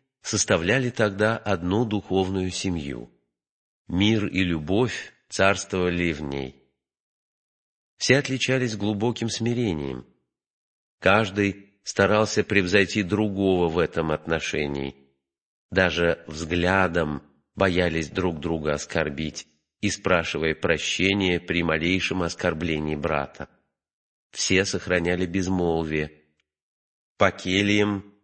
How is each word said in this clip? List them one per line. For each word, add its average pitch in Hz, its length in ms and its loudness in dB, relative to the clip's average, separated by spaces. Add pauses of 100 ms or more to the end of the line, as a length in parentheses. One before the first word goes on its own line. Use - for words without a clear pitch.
(220)
составляли 110 680 0
тогда 107 460 0
одну 98 480 0
духовную 95 680 -2
семью. 71 600 -6 (800)
Мир 104 380 2
и 92 160 -2
любовь 87 680 -2 (160)
царствовали 90 840 0
в 76 100 -8
ней. 69 340 -6 (1400)
Все 131 200 4
отличались 127 580 -2
глубоким 107 520 -2
смирением. 95 800 -4 (920)
Каждый 101 840 2
старался 104 640 2
превзойти 98 580 2
другого 98 640 2
в 80 100 0
этом 80 320 0
отношении. 76 840 -2 (720)
Даже 85 560 2
взглядом 85 960 0 (320)
боялись 85 560 2
друг 87 300 -2
друга 76 340 -2
оскорбить 76 720 -4 (340)
и 101 100 0
спрашивая 80 640 0
прощения 90 840 0
при 85 220 -2
малейшем 85 600 0
оскорблении 80 720 -2
брата. 73 520 -4 (840)
Все 95 340 0
сохраняли 90 600 -2
безмолвие. 85 960 -2 (920)
По 98 140 4
кельям 101 920 0